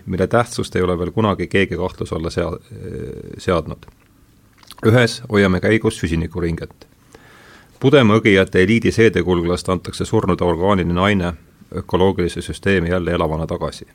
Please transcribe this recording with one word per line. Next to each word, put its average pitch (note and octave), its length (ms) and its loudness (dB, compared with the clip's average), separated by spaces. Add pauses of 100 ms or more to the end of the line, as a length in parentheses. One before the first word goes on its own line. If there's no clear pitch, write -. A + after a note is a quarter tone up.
mille F#2 220 -2
tähtsust - 480 -2
ei F#2 100 0
ole F2+ 140 -2
veel E2+ 120 -4
kunagi G2 360 -2
keegi F#2 300 0
kahtluse - 380 -6
alla E2 140 -6
sea-, E2+ 280 -4 (800)
seadnud. E2+ 480 -4 (1000)
Ühes A#2 440 4
hoiame G2 320 4
käigus A2 400 0
süsinikuringet. E2 880 -6 (920)
Pudemeõgijate G#2+ 840 6
eliidi G#2 300 2
seedekulglast F2+ 840 2
antakse - 320 -6
surnud F#2+ 360 0
orgaaniline F2 600 0
aine F#2+ 320 0 (480)
ökoloogilise F2+ 640 0
süsteemi F#2 440 -2
jälle F2 280 -2
elavana D#2+ 300 -2
tagasi. D#2+ 480 -8